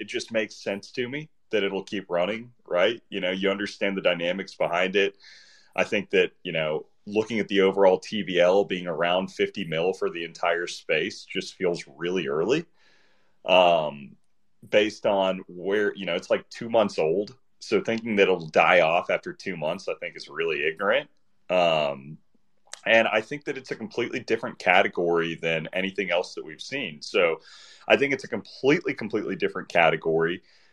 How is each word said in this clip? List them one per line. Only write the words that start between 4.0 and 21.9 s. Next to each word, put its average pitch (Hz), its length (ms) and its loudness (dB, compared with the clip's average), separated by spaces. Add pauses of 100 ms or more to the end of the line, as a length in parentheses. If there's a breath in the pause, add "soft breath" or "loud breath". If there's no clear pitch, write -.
dynamics 90 560 -2
behind 90 400 0
it. 98 200 2 (600 soft breath)
I 95 80 2
think 104 260 -4
that, 90 220 2 (100)
you 90 80 -10
know, 78 360 -2 (200)
looking 107 320 -2
at 98 80 0
the 101 140 2
overall 95 400 6
T 107 220 -6
V 87 180 0
L 92 240 6
being 90 240 -6
around 87 400 0
fifty 98 360 -4
mil 82 280 0
for 98 180 -4
the 82 140 -8
entire 85 420 -2
space 85 580 -4
just - 300 -8
feels 85 300 -2 (120)
really 87 300 -4
early. 95 400 -2 (800)
Um, 80 720 2 (520)
based 107 380 0
on 95 400 0
where, 98 480 -2
you 95 100 -10
know, 87 120 -2
it's, - 140 -4
like, - 200 -2
two - 180 -10
months 110 300 2
old. 90 380 0 (240)
So 101 200 0
thinking 113 360 -4
that 98 80 8
it'll 87 240 2
die 87 320 6
off 82 280 2
after 90 240 -4
two 92 240 -10
months, 80 300 -6
I - 140 -4
think, 82 160 -12
is 78 120 -18
really 78 380 -2
ignorant. 101 420 -2 (400)
Um, 78 720 0 (640)